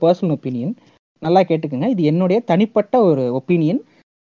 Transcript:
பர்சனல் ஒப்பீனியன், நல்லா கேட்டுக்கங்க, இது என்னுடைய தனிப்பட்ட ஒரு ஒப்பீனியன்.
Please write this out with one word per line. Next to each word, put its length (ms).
பர்சனல் 360
ஒப்பீனியன், 400
நல்லா 200
கேட்டுக்கங்க, 460
இது 160
என்னுடைய 400
தனிப்பட்ட 580
ஒரு 420
ஒப்பீனியன். 360